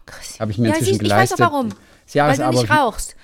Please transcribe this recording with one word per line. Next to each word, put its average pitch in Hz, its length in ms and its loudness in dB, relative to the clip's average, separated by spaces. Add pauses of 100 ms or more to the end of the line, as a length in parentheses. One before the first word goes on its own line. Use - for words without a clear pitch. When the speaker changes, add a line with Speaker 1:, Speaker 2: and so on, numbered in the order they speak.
Speaker 1:
krass. - 340 -18
Speaker 2:
Hab 110 100 -4
ich 98 80 -8
mir 117 100 2
Speaker 1:
Ja, 101 60 4
Speaker 2:
inzwischen - 200 0
Speaker 1:
siehst, 107 80 -2
ich 104 80 0
weiß 104 220 2
auch 359 40 -4
Speaker 2:
geleistet. 359 40 0
Speaker 1:
warum. 285 280 0
Speaker 2:
Das 196 100 -10
Speaker 1:
Weil - 340 -20
du - 60 0
Speaker 2:
Jahresabo 147 320 2
Speaker 1:
nicht 127 80 2
Speaker 2:
hab 120 60 2
ich 107 60 -2
mir, 302 60 4
Speaker 1:
rauchst. 254 480 -2